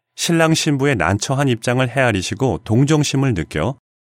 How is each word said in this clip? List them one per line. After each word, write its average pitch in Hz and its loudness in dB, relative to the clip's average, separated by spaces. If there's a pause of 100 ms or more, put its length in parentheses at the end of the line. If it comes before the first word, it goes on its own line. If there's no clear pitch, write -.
(140)
신랑 165 2
신부의 143 0
난처한 104 0
입장을 127 0
헤아리시고 117 -2
동정심을 135 2
느껴 82 -4 (400)